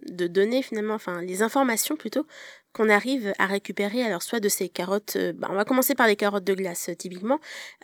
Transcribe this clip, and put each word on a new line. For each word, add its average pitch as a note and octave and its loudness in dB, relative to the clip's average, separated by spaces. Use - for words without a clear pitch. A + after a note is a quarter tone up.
de F3+ -2
données, G#3 4
finalement, G#3+ -4
enfin, F3 -6
les F#3 -2
informations B3+ 2
plutôt, C4+ -4
qu'on A3 2
arrive G#3 2
à G3 4
récupérer, G3+ -2
alors G3 -2
soit A#3 -4
de G3+ 0
ces F#3+ -2
carottes, F#3+ -2
euh, F3+ 0
bah, - -6
on F3 -2
va G3+ 2
commencer C4 2
par B3 4
les G#3 6
carottes G3+ 0
de G3 2
glace, F#3 -4
euh, F3 -6
typiquement. F#3+ -4